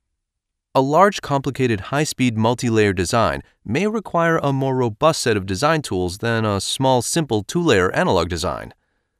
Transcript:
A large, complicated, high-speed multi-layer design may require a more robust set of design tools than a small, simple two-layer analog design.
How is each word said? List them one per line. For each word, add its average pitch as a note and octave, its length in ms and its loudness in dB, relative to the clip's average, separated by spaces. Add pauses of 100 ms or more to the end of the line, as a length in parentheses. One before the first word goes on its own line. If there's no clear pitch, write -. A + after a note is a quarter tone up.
(760)
A C3+ 80 4
large, E3+ 400 2
complicated, C3 580 -2
high-speed C3 560 -2
multi-layer A2 560 2
design F2+ 500 0 (220)
may C#3+ 220 -2
require E3+ 500 0
a C#3+ 160 0
more C3+ 240 -2
robust B2+ 460 0
set A2 160 0
of F#2+ 80 -4
design C#3+ 340 0
tools F2+ 380 -4
than A2+ 260 -2
a G2+ 160 0
small, C3 400 0
simple A#2 420 0
two-layer A#2 500 2
analog G#2 360 0
design. D2+ 460 -6 (460)